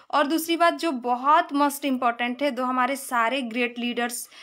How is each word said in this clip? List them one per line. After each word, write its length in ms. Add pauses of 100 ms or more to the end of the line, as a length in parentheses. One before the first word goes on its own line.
(100)
और 160
दूसरी 300
बात 180
जो 180
बहुत 560
most 360
important 580
है, 80
दो 140
हमारे 320
सारे 460
ग्रेट 360
लीडर्स, 500 (140)